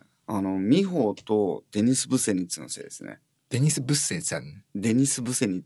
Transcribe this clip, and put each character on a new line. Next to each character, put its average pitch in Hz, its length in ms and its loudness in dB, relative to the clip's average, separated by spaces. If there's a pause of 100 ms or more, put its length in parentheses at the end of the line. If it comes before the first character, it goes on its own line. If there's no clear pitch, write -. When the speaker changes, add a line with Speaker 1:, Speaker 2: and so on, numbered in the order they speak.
(280)
Speaker 1:
あ 104 140 -2
の、 95 160 -2
ミ 117 260 4
ホ 156 300 0
と 101 580 0
デ 104 100 0
ニ 123 140 4
ス・ - 120 -2
ブ 131 100 2
セ 113 160 0
ニ 92 100 0
ッ 90 40 -6
ツ - 120 -8
の 65 80 -14
せ - 140 -10
い - 20 -14
で - 80 -16
す - 120 -16
ね。 - 160 -14 (300)
Speaker 2:
デ 123 120 0
ニ 147 100 4
ス・ 147 80 -2
ブ 139 140 -2
ッ - 20 4
セ 147 220 -2
ン 160 40 -6
さ - 180 -4
ん？ - 240 -14 (120)
Speaker 1:
デ 107 180 2
ニ 131 120 4
ス・ 139 160 -2
ブ 123 120 -4
セ 120 140 0
ニ 92 120 -2
ッ 87 60 -8